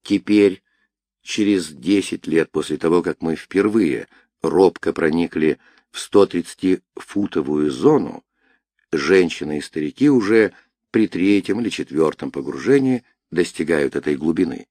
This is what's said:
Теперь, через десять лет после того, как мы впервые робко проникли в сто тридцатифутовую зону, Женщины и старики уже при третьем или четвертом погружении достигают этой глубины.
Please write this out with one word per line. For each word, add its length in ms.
Теперь, 600
через 480
десять 580
лет 240
после 260
того, 240
как 200
мы 140
впервые 720
робко 520
проникли 680
в 80
сто 260
тридцатифутовую 1500
зону, 520
Женщины 680
и 40
старики 480
уже 440
при 160
третьем 520
или 100
четвертом 600
погружении 720
достигают 640
этой 200
глубины. 560